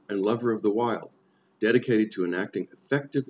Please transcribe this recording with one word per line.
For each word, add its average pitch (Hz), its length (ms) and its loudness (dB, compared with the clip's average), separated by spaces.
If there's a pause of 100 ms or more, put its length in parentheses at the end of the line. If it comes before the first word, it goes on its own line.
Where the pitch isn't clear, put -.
and 101 140 -2
lover 117 320 0
of 104 80 -4
the 104 120 2
wild, 113 380 -2 (480)
dedicated 110 540 2
to 92 100 -2
enacting 92 480 -4
effective 139 580 -2